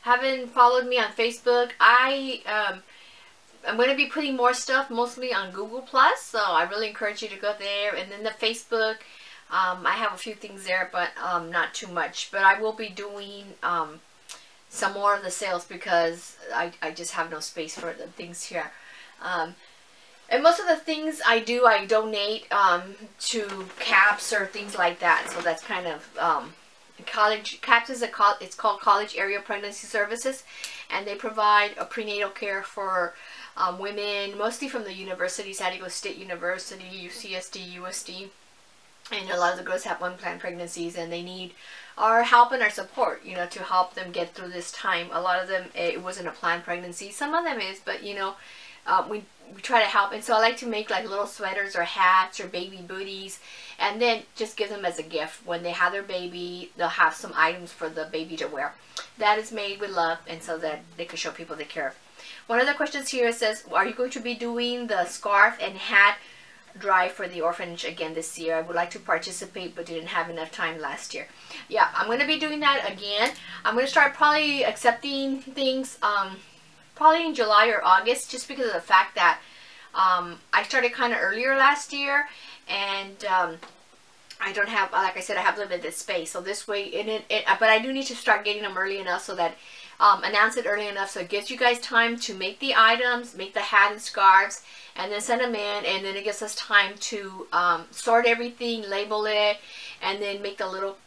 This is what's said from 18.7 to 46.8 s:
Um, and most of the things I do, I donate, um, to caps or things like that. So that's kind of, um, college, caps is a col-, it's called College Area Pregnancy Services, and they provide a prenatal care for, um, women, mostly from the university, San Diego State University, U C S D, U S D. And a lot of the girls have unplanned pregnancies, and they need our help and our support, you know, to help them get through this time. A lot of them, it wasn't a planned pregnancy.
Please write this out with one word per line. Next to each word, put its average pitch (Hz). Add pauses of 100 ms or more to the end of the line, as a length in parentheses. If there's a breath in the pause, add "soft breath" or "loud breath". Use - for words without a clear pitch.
Um, 175 (760 loud breath)
and 269
most 339
of 359
the 320
things 311
I 233
do, 240
I 202
donate, 214
um, 190 (320)
to 202 (140)
caps 208
or 208
things 202
like 175
that. 165
So 170
that's 170
kind 185
of, -
um, 165 (520)
college, 214
caps 233
is 240
a 226
col-, 208
it's 185
called 208
College 208
Area 196
Pregnancy 202
Services, 233 (460 loud breath)
and 330
they 208
provide 208
a -
prenatal 208
care 196
for, 185 (400 loud breath)
um, 185
women, 202
mostly 233
from 254
the 196
university, 190
San 190
Diego 185
State 185
University, 185
U 185
C 190
S 185
D, 196
U 180
S -
D. 190 (840)
And 190
a 180
lot 175
of 180
the -
girls 185
have 180
unplanned 180
pregnancies, 175
and 170
they 170
need 180 (420 loud breath)
our 226
help 240
and 247
our 208
support, -
you 185
know, 175
to 185
help 185
them 185
get 175
through 180
this 180
time. 175
A 165
lot 185
of 180
them, 185 (100)
it 170
wasn't 185
a 151
planned 170
pregnancy. 180